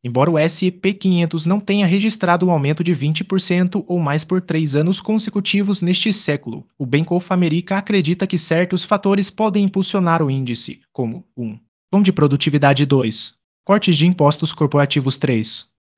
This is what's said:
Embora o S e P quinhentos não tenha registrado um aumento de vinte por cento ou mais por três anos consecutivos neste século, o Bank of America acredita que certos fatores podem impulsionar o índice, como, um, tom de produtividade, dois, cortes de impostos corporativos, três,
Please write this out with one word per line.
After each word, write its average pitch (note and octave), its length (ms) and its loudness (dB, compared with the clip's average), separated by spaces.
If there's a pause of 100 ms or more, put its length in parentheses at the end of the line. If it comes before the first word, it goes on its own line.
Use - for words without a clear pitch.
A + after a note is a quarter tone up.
Embora B2+ 260 2
o D#3+ 60 2
S E3 300 2
e F3+ 40 4
P F3+ 220 -2
quinhentos E3+ 540 0
não G3 120 2
tenha G3+ 280 0
registrado F#3 600 2
um F3+ 40 2
aumento D3+ 340 0
de F3 80 0
vinte D#3 320 -2
por F#3+ 160 -2
cento F3+ 480 0
ou F3+ 100 -2
mais D#3 260 0
por F#3 180 -2
três D#3+ 340 -2
anos E3+ 240 2
consecutivos G3+ 800 -2
neste F3+ 320 0
século, C#3 540 -4 (100)
o C#3+ 80 -6
Bank D3+ 300 0
of F3+ 180 -2
America F3 460 0
acredita F#3+ 480 0
que F#3 100 -4
certos F3 480 -2
fatores G3 460 0
podem G#3+ 340 0
impulsionar F#3 560 0
o C#3+ 100 0
índice, B2+ 500 -6 (120)
como, A2 320 -6 (100)
um, A2+ 220 -8 (340)
tom G3+ 120 4
de F#3+ 100 4
produtividade, C#3+ 720 2
dois, B2+ 480 0 (320)
cortes F#3+ 320 2
de D3+ 100 2
impostos D#3 460 2
corporativos, C#3+ 640 0
três, A#2+ 480 -2 (340)